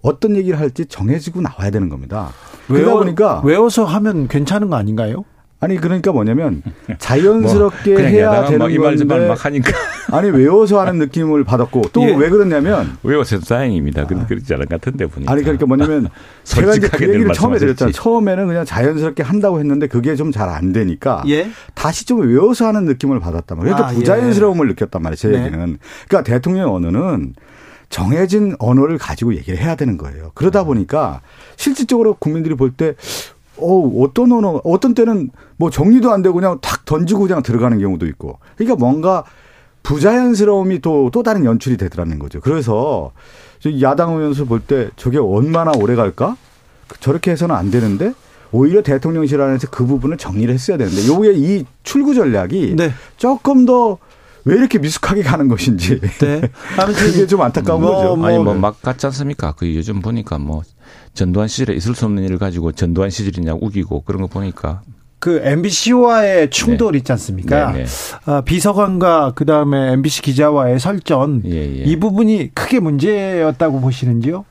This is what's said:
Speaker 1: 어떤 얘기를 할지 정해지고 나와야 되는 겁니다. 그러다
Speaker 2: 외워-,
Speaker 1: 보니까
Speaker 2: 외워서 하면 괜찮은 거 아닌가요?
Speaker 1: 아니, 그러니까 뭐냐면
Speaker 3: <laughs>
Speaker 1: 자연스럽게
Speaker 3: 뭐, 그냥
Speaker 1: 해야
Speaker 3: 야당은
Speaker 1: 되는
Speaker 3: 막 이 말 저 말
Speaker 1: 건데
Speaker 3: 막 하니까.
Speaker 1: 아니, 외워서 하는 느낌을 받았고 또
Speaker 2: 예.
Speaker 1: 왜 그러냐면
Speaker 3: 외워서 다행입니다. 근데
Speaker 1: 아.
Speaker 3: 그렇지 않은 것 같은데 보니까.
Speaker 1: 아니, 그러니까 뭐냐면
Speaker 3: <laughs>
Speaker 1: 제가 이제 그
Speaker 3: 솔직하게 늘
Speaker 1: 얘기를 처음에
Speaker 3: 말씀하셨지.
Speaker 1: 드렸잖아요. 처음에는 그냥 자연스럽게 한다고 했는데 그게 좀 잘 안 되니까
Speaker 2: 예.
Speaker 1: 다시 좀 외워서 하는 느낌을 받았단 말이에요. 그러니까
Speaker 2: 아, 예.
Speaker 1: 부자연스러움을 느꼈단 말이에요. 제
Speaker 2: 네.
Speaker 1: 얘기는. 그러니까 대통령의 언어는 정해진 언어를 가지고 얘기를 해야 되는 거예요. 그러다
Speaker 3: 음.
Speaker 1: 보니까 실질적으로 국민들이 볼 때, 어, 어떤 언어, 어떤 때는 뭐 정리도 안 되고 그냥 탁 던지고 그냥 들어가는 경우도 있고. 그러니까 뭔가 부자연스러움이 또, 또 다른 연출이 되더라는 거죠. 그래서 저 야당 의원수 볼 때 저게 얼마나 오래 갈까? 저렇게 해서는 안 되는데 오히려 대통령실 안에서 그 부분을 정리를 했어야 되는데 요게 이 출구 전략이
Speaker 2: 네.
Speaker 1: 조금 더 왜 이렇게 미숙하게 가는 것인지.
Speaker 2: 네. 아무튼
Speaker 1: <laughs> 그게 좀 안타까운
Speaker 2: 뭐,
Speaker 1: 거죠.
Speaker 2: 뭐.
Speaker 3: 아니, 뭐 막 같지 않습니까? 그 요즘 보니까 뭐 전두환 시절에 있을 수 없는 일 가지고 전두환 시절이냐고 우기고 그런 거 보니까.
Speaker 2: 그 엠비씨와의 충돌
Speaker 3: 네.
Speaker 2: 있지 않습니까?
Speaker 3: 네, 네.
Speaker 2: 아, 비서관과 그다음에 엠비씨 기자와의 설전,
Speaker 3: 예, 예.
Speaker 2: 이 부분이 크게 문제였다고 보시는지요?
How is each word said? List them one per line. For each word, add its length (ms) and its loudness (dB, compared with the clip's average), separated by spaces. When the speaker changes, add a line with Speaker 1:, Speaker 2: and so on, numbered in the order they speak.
Speaker 1:
어떤 360 0
얘기를 200 0
할지 280 -4
정해지고 560 -4
나와야 300 -4
되는 180 -2
겁니다. 400 -10
그러다 180 2
Speaker 2:
외워-, 140 4
Speaker 1:
보니까 440 2
Speaker 2:
외워서 400 4
하면 460 0
괜찮은 400 0
거 80 0
아닌가요? 480 -2
Speaker 1:
아니, 180 -2
그러니까 340 0
뭐냐면 500 0
Speaker 3:
<laughs> 180 -12
Speaker 1:
자연스럽게 880 2
Speaker 3:
뭐, 80 6
그냥 140 4
Speaker 1:
해야 160 6
Speaker 3:
야당은 220 2
Speaker 1:
되는 100 4
Speaker 3:
막 120 2
이 60 2
말 180 4
저 100 2
말 120 2
Speaker 1:
건데 100 2
Speaker 3:
막 160 -2
하니까. 280 0
Speaker 1:
아니, 180 2
외워서 500 6
하는 200 0
느낌을 460 0
받았고 360 0
또 100 4
Speaker 2:
예. 100 4
Speaker 1:
왜 160 4
그러냐면 720 2
Speaker 3:
외워서 380 0
다행입니다. 640 -2
근데 180 -4
Speaker 1:
아. 40 -6
Speaker 3:
그렇지 260 -4
않은 140 -4
것 120 -4
같은데 280 -6
보니까. 260 -6
Speaker 1:
아니, 80 0
그러니까 240 0
뭐냐면 440 0
Speaker 3:
<laughs> 140 -20
Speaker 1:
제가 320 2
이제 60 2
그 80 2
Speaker 3:
솔직하게 180 0
늘 80 4
Speaker 1:
얘기를 180 2
처음에 200 0
Speaker 3:
말씀하셨지. 120 2
Speaker 1:
드렸잖아요. 280 0
처음에는 540 0
그냥 180 -2
자연스럽게 580 -2
한다고 360 0
했는데 280 0
그게 280 0
좀 160 -2
잘 160 -2
안 260 -2
되니까 540 -2
Speaker 2:
예. 220 0
Speaker 1:
다시 320 -6
좀 140 0
외워서 480 4
하는 180 0
느낌을 340 -2
받았단 380 -6
말이에요. 180 0
그러니까 140 0
Speaker 2:
아, 40 -4
예. 40 -2
Speaker 1:
부자연스러움을 680 2
느꼈단 340 -4
말이에요. 140 -4
제 140 -2
Speaker 2:
네. 160 2
Speaker 1:
얘기는. 340 -6
그러니까 140 2
대통령의 400 0
언어는 600 -2
정해진 680 0
언어를 400 2
가지고 360 -4
얘기를 220 -6
해야 160 -2
되는 240 -4
거예요. 380 -14
그러다 260 0
Speaker 3:
음. 60 -2
Speaker 1:
보니까 540 -2
실질적으로 640 0
국민들이 340 -2
볼 200 0
때, 200 -2
어, 440 2
어떤 300 2
언어, 300 0
어떤 300 2
때는 380 0
뭐 160 -2
정리도 400 4
안 100 2
되고 140 2
그냥 260 0
탁 240 -8
던지고 360 0
그냥 200 0
들어가는 380 0
경우도 260 -2
있고. 320 -10
그러니까 200 0
뭔가 480 0
부자연스러움이 1000 2
또, 320 2
또 100 0
다른 220 0
연출이 320 0
되더라는 420 -6
거죠. 220 -10
그래서 720 -2
저 100 -4
야당 340 0
의원수 300 -2
볼 140 -2
때 360 -2
저게 220 -2
얼마나 580 0
오래 200 2
갈까? 400 -2
저렇게 320 0
해서는 240 -2
안 160 -2
되는데 420 0
오히려 320 4
대통령실 580 0
안에서 300 0
그 140 -2
부분을 320 -2
정리를 360 -2
했어야 240 -2
되는데 300 0
요게 280 4
이 300 0
출구 300 0
전략이 600 0
Speaker 2:
네. 180 0
Speaker 1:
조금 480 2
더 320 2
왜 100 4
이렇게 240 4
미숙하게 440 -2
가는 260 2
것인지. 500 0
Speaker 2:
네. 220 0
아무튼 160 0
Speaker 1:
<laughs> 40 4
그게 160 2
좀 140 2
안타까운 400 0
Speaker 2:
뭐, 140 2
Speaker 1:
거죠. 200 2
Speaker 2:
뭐. 140 0
Speaker 3:
아니, 120 4
뭐 120 2
막 280 -2
같지 260 -4
않습니까? 440 -6
그 240 -4
요즘 260 -4
보니까 360 -6
뭐 240 -6
전두환 360 -2
시절에 260 -2
있을 200 -2
수 100 -4
없는 180 -2
일 140 -4
가지고 340 -4
전두환 380 -2
시절이냐고 560 -4
우기고 400 -6
그런 160 -6
거 60 -6
보니까. 560 -8
Speaker 2:
그 240 -2
엠비씨와의 1080 2
충돌 420 0
Speaker 3:
네. 60 2
Speaker 2:
있지 120 -4
않습니까? 640 -2
Speaker 3:
네, 100 -4
네. 20 -6
Speaker 2:
아, 160 0
비서관과 960 0
그다음에 560 2
엠비씨 300 0
기자와의 580 2
설전, 640 0
Speaker 3:
예, 80 -4
예. 40 -6
Speaker 2:
이 160 0
부분이 540 0
크게 260 -2
문제였다고 1000 0
보시는지요? 680 -2